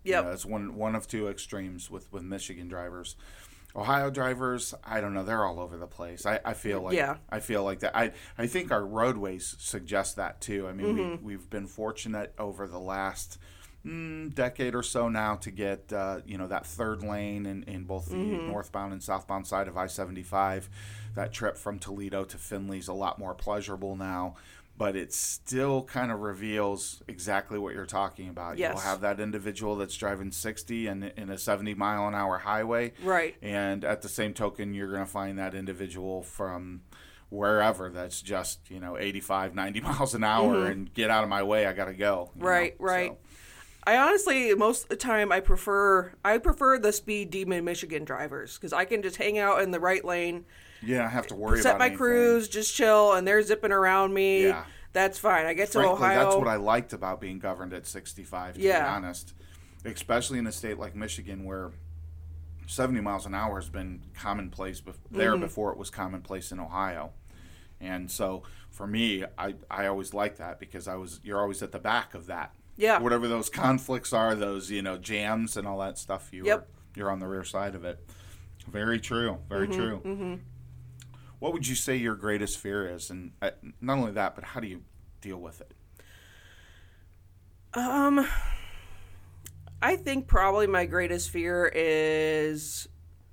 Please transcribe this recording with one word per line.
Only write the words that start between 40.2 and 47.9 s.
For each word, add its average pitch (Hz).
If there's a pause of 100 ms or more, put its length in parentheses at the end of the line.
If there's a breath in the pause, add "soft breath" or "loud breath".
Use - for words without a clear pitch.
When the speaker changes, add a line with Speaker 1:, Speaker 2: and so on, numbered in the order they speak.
Speaker 1:
hour 110
Speaker 2:
Mm-hmm. 185
Speaker 1:
and 98
get 110
out 110
of 104
my 98
way, 104
I 95
gotta 95
go, 95
you 175
Speaker 2:
Right, 175
Speaker 1:
know? 180
Speaker 2:
right. 180
Speaker 1:
So. - (640 loud breath)
Speaker 2:
I 226
honestly, 285
most 214
of -
the -
time, 214
I 185
prefer, 196 (100)
I 208
prefer 262
the 208
speed 202
demon 180
Michigan 156